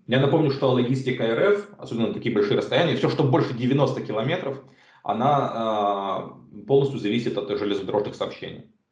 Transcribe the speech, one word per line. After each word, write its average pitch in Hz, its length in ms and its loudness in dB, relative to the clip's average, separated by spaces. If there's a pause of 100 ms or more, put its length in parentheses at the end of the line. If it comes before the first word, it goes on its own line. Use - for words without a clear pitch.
я 127 120 2
напомню, 143 320 4
что 131 200 2
логистика 123 520 0
Р 113 160 0 (140)
Ф, - 140 -2 (120)
особенно 113 280 -2
на 98 60 -4
такие 104 220 -4
большие 104 220 4
расстояния, 135 380 2
всё, 156 140 0
что - 140 0
больше 135 300 2
девяносто 127 480 0
километров, 139 560 -4 (460)
она, 127 520 0
а, 101 760 -2 (380)
полностью 135 320 2
зависит 107 380 -2
от - 200 -6
железнодорожных 104 580 -2
сообщений. - 460 -10 (300)